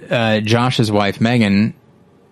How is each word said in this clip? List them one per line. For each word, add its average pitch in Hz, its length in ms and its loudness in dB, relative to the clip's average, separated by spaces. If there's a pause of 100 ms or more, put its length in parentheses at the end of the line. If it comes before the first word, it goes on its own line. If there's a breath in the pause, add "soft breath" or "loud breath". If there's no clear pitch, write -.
(100)
uh, 113 300 0
Josh's 117 500 0
wife, 104 300 0
Megan, 113 540 0 (580)